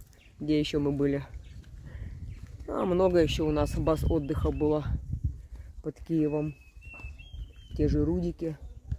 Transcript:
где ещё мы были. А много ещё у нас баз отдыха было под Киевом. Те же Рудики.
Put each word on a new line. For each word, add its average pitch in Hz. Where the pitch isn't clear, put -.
где 151
ещё 151
мы 143
были. 139
А -
много 180
ещё 156
у 156
нас 147
баз 156
отдыха 156
было 151
под 151
Киевом. 151
Те 151
же 147
Рудики. 165